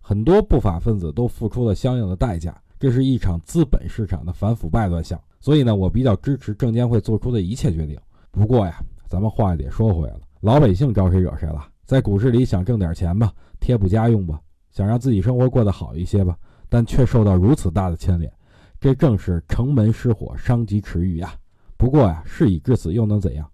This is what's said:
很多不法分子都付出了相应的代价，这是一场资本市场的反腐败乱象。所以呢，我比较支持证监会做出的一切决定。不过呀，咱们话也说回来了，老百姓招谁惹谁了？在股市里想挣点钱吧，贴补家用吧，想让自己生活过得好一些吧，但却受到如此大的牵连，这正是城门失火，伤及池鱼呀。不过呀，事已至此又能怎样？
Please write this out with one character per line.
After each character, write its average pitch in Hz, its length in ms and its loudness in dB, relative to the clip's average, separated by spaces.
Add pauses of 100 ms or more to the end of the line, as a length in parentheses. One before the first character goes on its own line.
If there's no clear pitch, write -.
很 107 240 -2
多 185 160 6
不 175 180 2
法 92 200 0
分 107 200 0
子 82 140 -6
都 117 160 -2
付 113 220 -4
出 120 180 0
了 98 60 2
相 127 240 -2
应 107 100 -4
的 90 80 -4
代 92 220 -2
价， 82 200 -10 (220)
这 135 100 2
是 131 140 2
一 131 140 0
场 87 240 -2
资 165 200 -2
本 - 240 0
市 104 200 -6
场 82 180 -6
的 85 80 -8
反 110 240 -2
腐 82 140 -8
败 107 180 0
乱 85 160 -2
象。 - 160 -10 (180)
所 139 160 0
以 147 80 4
呢， 113 140 2
我 92 140 0
比 107 120 0
较 117 140 2
支 139 220 -4
持 107 160 -8
证 117 180 -2
监 120 160 0
会 117 100 2
做 110 200 -2
出 120 120 -4
的 113 120 0
一 92 120 -4
切 127 160 -2
决 80 160 -4
定。 73 80 -10 (360)
不 104 160 0
过 117 180 2
呀， 87 180 -8 (240)
咱 - 140 -4
们 110 100 0
话 98 240 0
也 67 140 -6
说 110 240 0
回 82 160 -2
来 50 60 -12
了， - 60 -16 (200)
老 113 180 4
百 131 140 6
姓 113 220 0
招 95 160 2
谁 92 100 4
惹 90 160 -2
谁 - 100 -6
了？ 76 220 -8 (160)
在 131 160 2
股 101 180 2
市 123 120 2
里 120 120 4
想 98 220 0
挣 117 140 0
点 82 160 -2
钱 87 220 -2
吧， 107 140 2 (300)
贴 123 160 0
补 101 100 2
家 110 220 2
用 107 180 2
吧， 76 140 -6 (300)
想 98 160 -2
让 117 120 0
自 123 140 0
己 101 80 2
生 123 160 0
活 127 140 4
过 123 120 2
得 104 80 2
好 58 240 -8
一 85 120 -6
些 98 180 2
吧， 90 140 -2 (320)
但 117 160 2
却 - 180 2
受 113 180 2
到 101 140 4
如 98 180 4
此 98 160 -4
大 92 200 -2
的 82 60 -6
牵 90 220 0
连， 78 140 -6 (480)
这 135 140 2
正 135 220 2
是 87 320 -4
城 127 240 0
门 113 180 4
失 117 220 0
火， - 240 -6
伤 120 300 -2
及 101 120 -2
池 90 280 -4
鱼 90 100 -2
呀。 82 180 -8 (440)
不 123 120 2
过 147 120 4
呀， 82 220 0
事 - 260 0
已 87 80 0
至 123 180 0
此 82 160 -4
又 113 140 0
能 104 120 0
怎 87 160 -2
样？ 76 200 -8